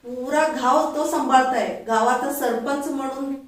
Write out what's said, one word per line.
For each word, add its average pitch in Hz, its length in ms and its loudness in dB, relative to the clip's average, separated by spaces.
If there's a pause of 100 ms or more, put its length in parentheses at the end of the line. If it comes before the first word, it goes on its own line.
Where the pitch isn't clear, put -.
पुरा 269 420 0
गाव 269 500 2
तो 330 140 -2
सांभाळताय. 254 760 2
गावाचा 247 460 2
सरपंच 262 540 -2
म्हणून 277 460 -6 (140)